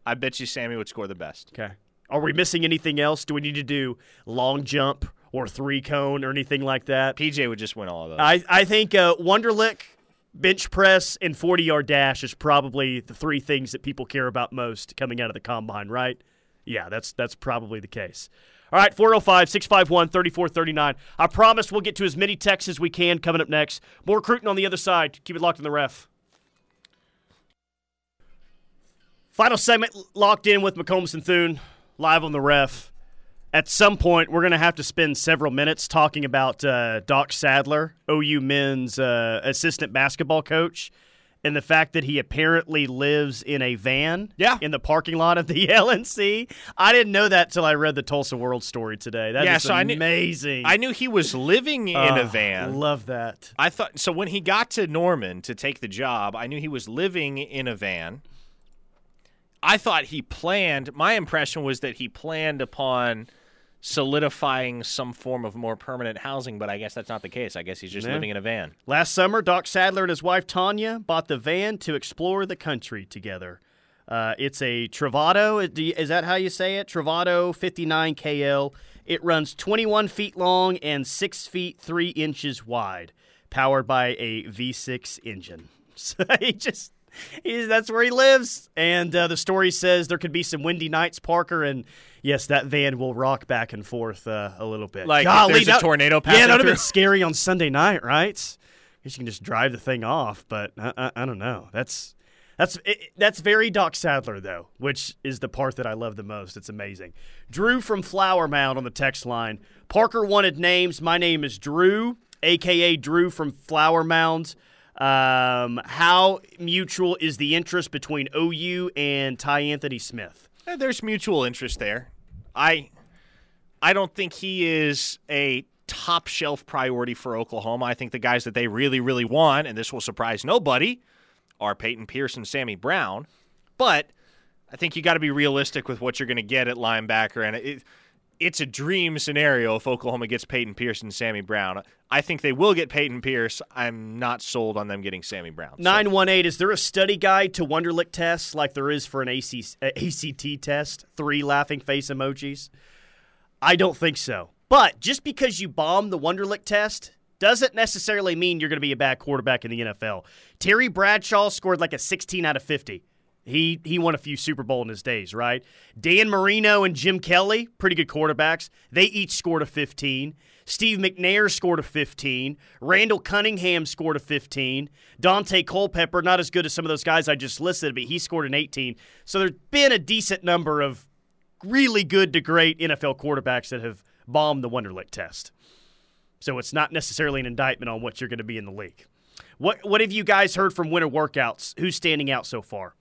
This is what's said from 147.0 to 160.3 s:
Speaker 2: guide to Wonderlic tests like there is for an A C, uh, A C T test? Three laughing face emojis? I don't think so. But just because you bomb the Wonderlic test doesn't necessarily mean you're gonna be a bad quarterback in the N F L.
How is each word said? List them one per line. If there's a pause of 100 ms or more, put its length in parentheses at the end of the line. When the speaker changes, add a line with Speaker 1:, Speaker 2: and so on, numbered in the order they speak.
Speaker 2:
guide
to
Wonderlic
tests
like
there
is
for
an
A
C, (160)
uh,
A
C
T
test? (120)
Three
laughing
face
emojis? (920)
I
don't
think
so. (180)
But
just
because
you
bomb
the
Wonderlic
test (260)
doesn't
necessarily
mean
you're
gonna
be
a
bad
quarterback
in
the
N
F
L. (340)